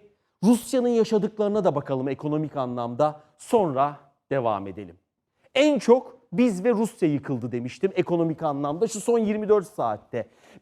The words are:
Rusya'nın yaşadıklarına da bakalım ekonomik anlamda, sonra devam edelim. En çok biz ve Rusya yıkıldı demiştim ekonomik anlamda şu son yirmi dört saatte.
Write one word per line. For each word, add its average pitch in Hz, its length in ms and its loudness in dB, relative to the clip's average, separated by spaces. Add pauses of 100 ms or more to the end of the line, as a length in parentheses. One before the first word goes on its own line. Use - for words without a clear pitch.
(440)
Rusya'nın 240 440 2
yaşadıklarına 214 760 0
da 170 120 2
bakalım 135 340 -2
ekonomik 147 480 -4
anlamda, 123 640 -2 (140)
sonra 147 640 0 (320)
devam 113 360 0
edelim. 92 300 -14 (580)
En 285 240 4
çok - 400 2 (140)
biz 185 300 2
ve 247 80 2
Rusya 208 380 0
yıkıldı 127 420 -4
demiştim 123 440 -4
ekonomik 165 480 -2
anlamda 147 440 -2
şu 208 140 -8
son 233 180 2
yirmi 214 300 -2
dört 208 180 4
saatte. 113 640 -6 (320)